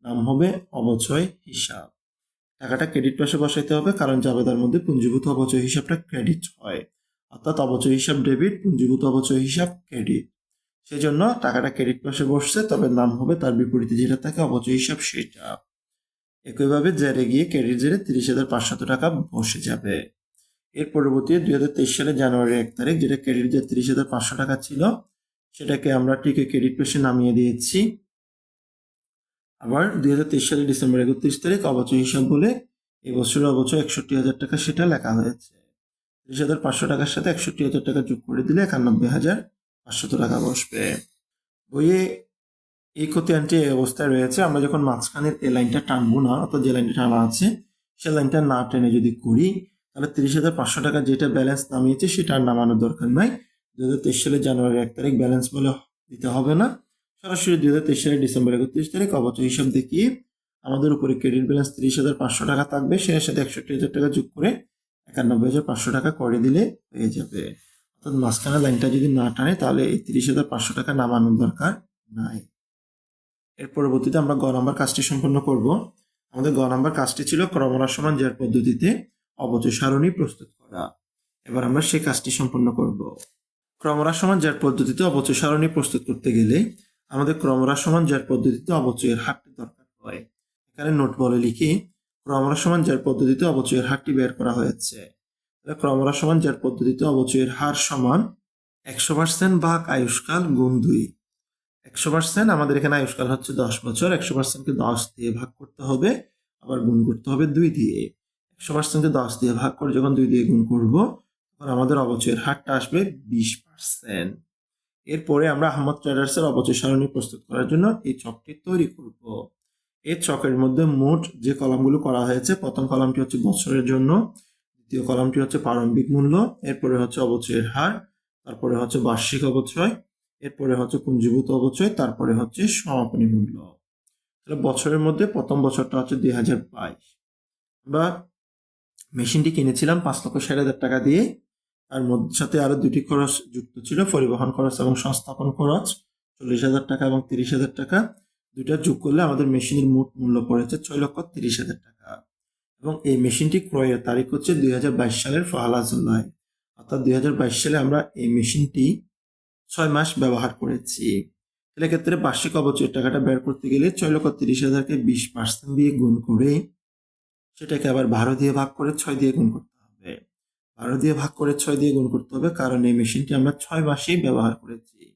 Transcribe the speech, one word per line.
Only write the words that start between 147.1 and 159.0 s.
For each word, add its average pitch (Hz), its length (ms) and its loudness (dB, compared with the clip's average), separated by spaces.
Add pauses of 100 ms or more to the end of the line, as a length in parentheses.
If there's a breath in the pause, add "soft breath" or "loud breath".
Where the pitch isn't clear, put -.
তিরিশ 123 260 -2
হাজার 135 220 0
টাকা। 180 240 -2 (580)
দুইটা 131 260 -4
যোগ 165 200 2
করলে 147 200 2
আমাদের 143 260 2
মেশিনের 135 400 0
মোট 131 280 2
মূল্য 123 200 0 (100)
পড়েছে 120 320 -2
ছয় 147 240 -6
লক্ষ 143 140 -4 (160)
তিরিশ 117 260 -4
হাজার - 260 -8
টাকা। - 260 -20 (720)
এবং 151 120 -6 (100)
এই 135 140 4
মেশিনটি 127 420 2
ক্রয়ের 131 420 0
তারিখ 127 280 0
হচ্ছে 147 240 -2
দুই 139 180 2
হাজার 127 240 0
বাইশ 120 240 0
সালের 151 280 -2
পহেলা 120 340 0
জুলাই, 113 420 0 (520)
অর্থাৎ - 240 -8
দুই 127 140 2
হাজার 135 220 0
বাইশ 113 240 0
সালে 151 180 0
আমরা 139 200 2 (160)
এই 120 200 -4
মেশিনটি 131 500 0 (840)